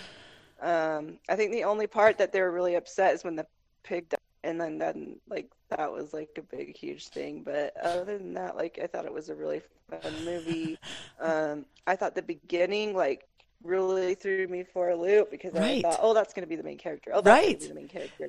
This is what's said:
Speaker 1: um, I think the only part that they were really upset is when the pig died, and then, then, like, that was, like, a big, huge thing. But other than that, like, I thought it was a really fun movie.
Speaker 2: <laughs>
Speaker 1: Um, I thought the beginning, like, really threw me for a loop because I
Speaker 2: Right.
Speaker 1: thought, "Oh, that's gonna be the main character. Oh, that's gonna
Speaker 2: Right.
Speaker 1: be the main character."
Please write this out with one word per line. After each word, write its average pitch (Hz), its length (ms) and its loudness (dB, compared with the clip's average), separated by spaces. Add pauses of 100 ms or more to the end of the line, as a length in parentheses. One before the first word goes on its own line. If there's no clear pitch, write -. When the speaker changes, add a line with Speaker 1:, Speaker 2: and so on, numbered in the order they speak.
(600)
Speaker 1:
um, 160 580 0 (100)
I 190 80 2
think 208 160 0
the 226 120 -2
only 208 220 2
part 208 320 6
that 190 140 2
they 196 80 2
were 185 100 4
really 175 240 2
upset 175 400 4
is - 80 -4
when 165 140 -6
the 156 100 -6 (380)
pig 175 240 -6
died, - 100 -2 (240)
and 165 180 -4
then, 156 180 -4
then, 160 500 -6
like, 151 200 -8 (200)
that 151 240 -4
was, 151 200 -10
like, 156 260 -10
a 156 40 -12
big, 143 340 -12
huge 147 320 -12
thing. 147 360 -10
But 143 320 -4
other 180 420 -4
than 180 160 -10
that, 185 220 -8
like, 165 260 -6
I 170 60 -6
thought 175 180 -8
it - 60 -10
was 156 160 -10
a 156 80 -10
really 151 260 -6 (260)
fun 160 360 -10
movie. 165 580 -4
Speaker 2:
<laughs> - 60 -16 (320)
Speaker 1:
Um, 156 440 -2 (220)
I 180 100 2
thought 196 180 -2
the 185 80 -2
beginning, 185 720 -2
like, 151 320 0 (360)
really 185 520 0
threw 190 340 -2
me 180 140 -6
for 180 280 0
a 175 60 2
loop 202 340 4
because - 240 -10
I 175 60 0
Speaker 2:
Right. 240 220 2
Speaker 1:
thought, 165 180 2
"Oh, 226 140 6
that's 214 180 4
gonna 180 140 -8
be 160 100 -4
the 156 60 -8
main 151 160 -10
character. 151 340 -10
Oh, 196 80 4
that's 208 200 12
gonna 427 80 4
Speaker 2:
Right. 247 120 0
Speaker 1:
be - 60 -10
the 151 80 -14
main 147 140 -16
character." 151 400 -10